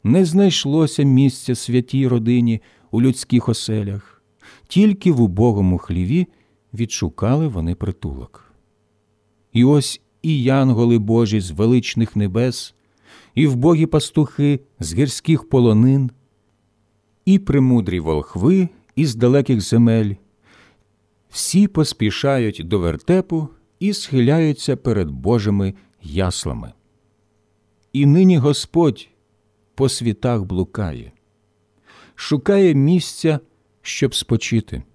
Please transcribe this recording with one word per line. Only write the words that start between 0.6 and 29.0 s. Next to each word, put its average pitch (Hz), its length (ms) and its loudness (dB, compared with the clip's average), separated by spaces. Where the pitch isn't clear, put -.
місця 131 520 2
святій 127 540 -2
родині 120 540 0
у 110 120 -2
людських 127 460 0
оселях, 104 720 -6
тільки 196 440 2
в 131 80 2
убогому 101 580 2
хліві 98 480 -2
відшукали 113 760 -4
вони 87 260 -4
притулок. 71 760 -10
І 117 120 4
ось 143 360 2
і 156 200 -2
янголи 120 560 2
Божі 110 420 0
з 92 100 -10
величних 117 680 -2
небес, 107 580 -4
і 156 120 2
вбогі 151 400 2
пастухи 147 760 0
з 78 140 -8
гірських 143 540 -2
полонин, 123 640 4
і 190 140 4
премудрі 127 640 0
волхви 90 680 0
із 139 180 -2
далеких 123 460 2
земель, 113 540 2
всі - 380 0
поспішають 127 960 -2
до 95 140 -2
вертепу 156 680 -2
і 208 140 -2
схиляються 143 840 0
перед 104 340 -2
Божими 98 640 -2
яслами. 73 680 -6
І 143 140 2
нині 175 320 6
Господь 147 680 -2